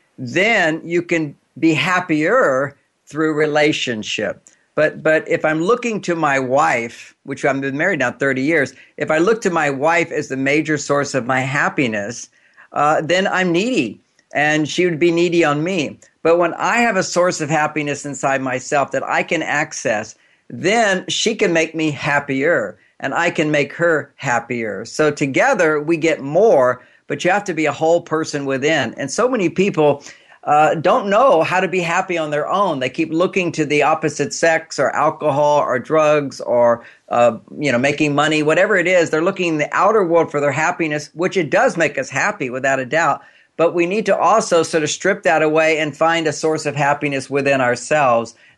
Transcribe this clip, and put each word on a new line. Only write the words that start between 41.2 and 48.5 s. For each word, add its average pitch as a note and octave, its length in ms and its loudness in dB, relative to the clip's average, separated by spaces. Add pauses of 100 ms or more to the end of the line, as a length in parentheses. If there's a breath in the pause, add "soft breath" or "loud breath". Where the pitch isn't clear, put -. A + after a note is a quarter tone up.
it D#3+ 140 0
does G3+ 280 2
make D#3 200 -2
us C3 140 -6
happy D3 400 -4
without C3 280 -2
a B2+ 60 -6
doubt. D3 360 0 (360 loud breath)
But E3+ 160 2
we F3 140 0
need G#3 180 -2
to G3 100 2
also F3+ 460 2
sort D#3 220 -2
of D3 80 -2
strip G3 320 -2
that D#3+ 180 2
away D#3 380 2
and D3+ 180 -4
find E3 300 0
a D3 60 0
source D#3 340 -2
of C3 80 -4
happiness C#3+ 520 -2
within C#3 320 0
ourselves. B2 760 0 (220 soft breath)